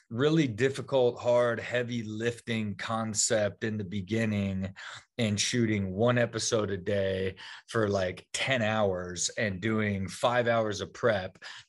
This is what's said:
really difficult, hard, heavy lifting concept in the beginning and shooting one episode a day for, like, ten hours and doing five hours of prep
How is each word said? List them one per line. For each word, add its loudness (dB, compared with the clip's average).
really 4
difficult, 2
hard, 4
heavy -2
lifting -2
concept 0
in -2
the -4
beginning 0
and 2
shooting 2
one 2
episode 0
a -2
day -2
for, 0
like, -2
ten 0
hours 0
and -2
doing 0
five 2
hours 0
of -6
prep 0